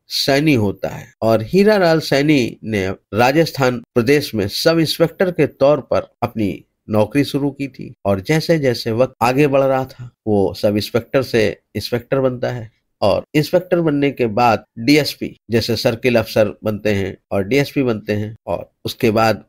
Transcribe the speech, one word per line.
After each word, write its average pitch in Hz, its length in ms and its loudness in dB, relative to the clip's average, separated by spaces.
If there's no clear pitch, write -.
सैनी 143 460 0
होता 101 340 -2
है - 180 -12
और 110 220 2
हीरालाल 185 560 2
सैनी 143 640 0
ने 101 220 -2
राजस्थान 127 640 2
प्रदेश 139 400 0
में 104 140 0
सब 165 300 0
इंस्पेक्टर 165 520 0
के 156 160 0
तौर 139 340 2
पर 95 200 -2
अपनी 107 300 -4
नौकरी 107 360 0
शुरू 139 260 -4
की 139 180 -10
थी 127 240 -16
और 98 180 0
जैसे 156 360 0
जैसे 123 340 -2
वक्त 127 300 0
आगे 131 240 2
बढ़ 139 160 2
रहा 131 240 0
था 123 240 -18
वो 101 280 2
सब 104 220 0
इंस्पेक्टर 117 460 -2
से 110 240 0
इंस्पेक्टर 120 440 -4
बनता 123 300 -2
है 117 200 -10
और 92 200 2
इंस्पेक्टर 170 460 0
बनने 143 300 0
के 123 180 -2
बाद 110 360 2
डीएसपी 135 500 0
जैसे 113 260 0
सर्किल 123 400 0
अफसर 110 320 2
बनते 107 300 -2
हैं 98 220 -4
और 98 120 0
डीएसपी 139 380 0
बनते 110 300 -2
हैं 107 220 -6
और - 220 -6
उसके 113 260 0
बाद 110 380 2